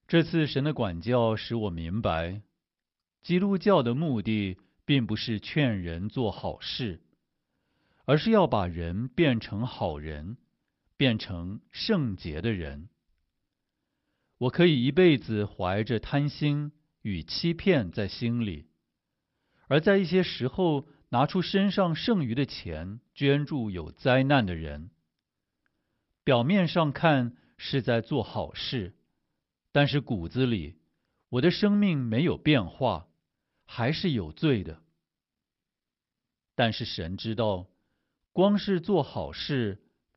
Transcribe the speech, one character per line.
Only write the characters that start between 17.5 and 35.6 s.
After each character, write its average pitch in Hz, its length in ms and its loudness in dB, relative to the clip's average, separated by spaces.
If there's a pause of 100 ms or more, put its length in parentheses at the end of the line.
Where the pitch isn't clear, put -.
骗 156 380 2
在 101 160 -4
心 117 400 -4
里， 73 220 -10 (960)
而 143 140 4
在 196 160 4
一 196 80 4
些 180 180 2
时 - 240 -4
候 160 400 0 (220)
拿 127 180 2
出 180 160 0
身 196 300 0
上 170 240 0
剩 196 280 0
余 117 100 -2
的 135 120 0
钱 87 540 -10 (140)
捐 143 300 2
助 127 260 -4
有 82 200 -8
灾 131 320 2
难 135 240 4
的 90 80 -2
人。 78 360 -10 (1300)
表 123 220 4
面 175 240 4
上 156 240 2
看 135 420 2 (220)
是 - 240 -4
在 117 220 0
做 131 200 -2
好 90 300 -6
事， 101 420 -8 (800)
但 143 160 4
是 143 140 0
骨 87 260 -4
子 127 160 0
里， 101 320 -2 (540)
我 123 100 -2
的 160 100 6
生 208 280 4
命 190 200 2
没 120 240 0
有 143 140 2
变 135 300 2
化， 92 420 -4 (560)
还 117 260 -4
是 160 200 0
有 92 220 -2
罪 131 300 0
的。 - 200 -12 (1700)